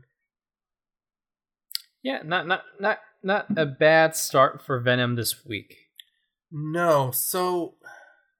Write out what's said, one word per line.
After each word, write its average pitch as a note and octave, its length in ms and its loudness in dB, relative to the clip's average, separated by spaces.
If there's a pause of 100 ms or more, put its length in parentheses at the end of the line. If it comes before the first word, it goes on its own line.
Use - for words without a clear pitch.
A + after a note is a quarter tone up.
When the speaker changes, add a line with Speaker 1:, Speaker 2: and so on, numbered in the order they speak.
(2000)
Speaker 1:
Yeah, C4 220 -6
not, E3 240 -4
not, F#3 140 -2 (180)
not, G3+ 180 -2 (240)
not G3 240 -2 (100)
a D#3+ 100 2
bad D#3+ 500 4
start - 480 2
for C3 160 -4
Venom B2 340 0
this - 300 -6
week. - 320 -12 (760)
Speaker 2:
No, D#3 640 2
so F3+ 600 -2 (640)